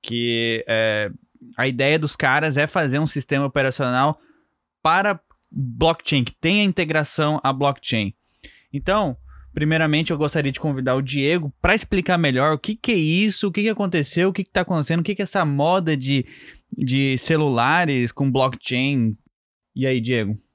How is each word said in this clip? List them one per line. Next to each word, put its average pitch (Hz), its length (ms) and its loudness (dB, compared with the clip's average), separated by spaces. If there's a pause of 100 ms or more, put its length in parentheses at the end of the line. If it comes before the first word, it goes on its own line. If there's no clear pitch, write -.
que, 117 640 -2
é, 110 420 0 (480)
a 127 100 0
ideia 135 300 2
dos 156 200 -2
caras 143 400 2
é 147 100 0
fazer 147 320 0
um 156 80 0
sistema 139 380 -2
operacional 135 760 0 (640)
para 190 360 2 (300)
blockchain, 135 760 0
que - 140 -12
tenha 202 260 2
integração 156 800 0
à 135 100 0
blockchain. 131 600 -2 (600)
Então, 170 420 -2 (380)
primeiramente, 156 580 0
eu 156 60 -2
gostaria 147 340 0
de - 80 -10
convidar 131 360 -2
o 135 60 0
Diego 143 600 -2
pra 190 120 4
explicar 190 440 0
melhor 147 380 2
o 143 40 -6
que 220 160 -6
que - 160 -4
é 220 40 2
isso, 185 520 2
o 180 60 -2
que 208 80 -2
que 220 80 0
aconteceu, 180 580 0
o 190 60 0
que 190 100 -4
que - 80 -12
tá 208 100 0
acontecendo, 165 380 0
o 165 40 -2
que 196 120 -2
que 208 60 -6
é - 20 -2
essa 180 220 -2
moda 160 500 2
de, 135 300 0 (520)
de 135 400 0
celulares 143 920 2
com 139 180 0
blockchain. 127 880 0 (560)
E 131 140 -2
aí, 131 140 0
Diego? 110 360 0 (180)